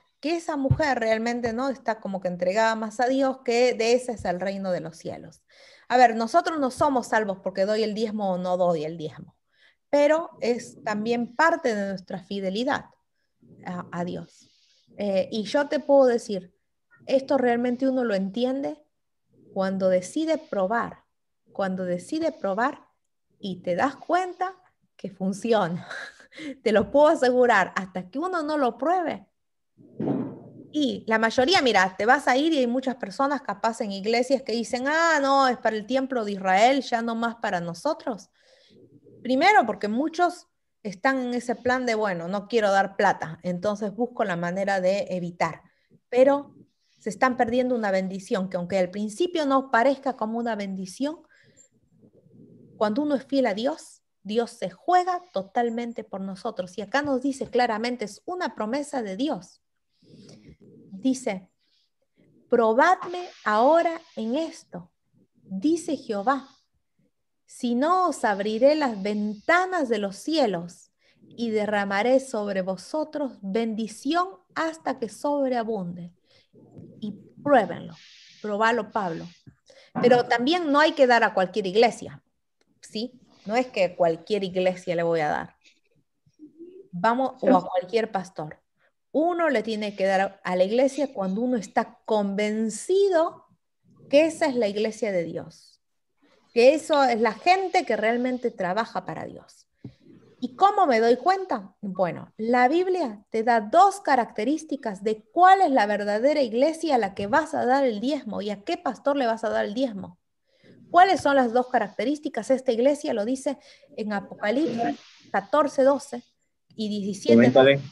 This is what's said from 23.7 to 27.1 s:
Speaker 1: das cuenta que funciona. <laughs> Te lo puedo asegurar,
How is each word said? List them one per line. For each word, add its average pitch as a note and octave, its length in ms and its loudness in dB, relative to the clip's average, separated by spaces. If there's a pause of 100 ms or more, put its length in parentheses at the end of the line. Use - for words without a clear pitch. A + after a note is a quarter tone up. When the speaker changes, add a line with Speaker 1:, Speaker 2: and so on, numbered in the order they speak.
Speaker 1:
das C#4 200 -2
cuenta F#4 600 -4 (400)
que G3 140 -12
funciona. F#3+ 760 -2
<laughs> - 760 -14
Te A3 80 0
lo G#3+ 200 2
puedo D4 160 6
asegurar, B3 680 4